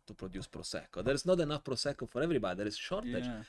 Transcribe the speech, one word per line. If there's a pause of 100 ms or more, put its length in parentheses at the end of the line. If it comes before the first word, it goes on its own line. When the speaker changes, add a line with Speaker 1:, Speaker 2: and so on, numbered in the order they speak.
Speaker 1:
to
produce
Prosecco.
There
is
not
enough
Prosecco
for
everybody.
There
is
shortage.
Speaker 2:
Yeah,